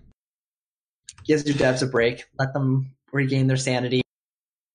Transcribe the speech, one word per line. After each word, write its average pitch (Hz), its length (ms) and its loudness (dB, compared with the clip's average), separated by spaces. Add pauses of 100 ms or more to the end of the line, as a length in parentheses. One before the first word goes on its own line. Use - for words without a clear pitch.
(1300)
Gives 147 200 2
your 143 100 0
devs 127 260 2
a 131 60 -2
break. 120 380 0 (120)
Let 135 160 -4
them 131 380 0 (220)
regain 135 340 0
their 131 100 2
sanity. 127 440 -2 (720)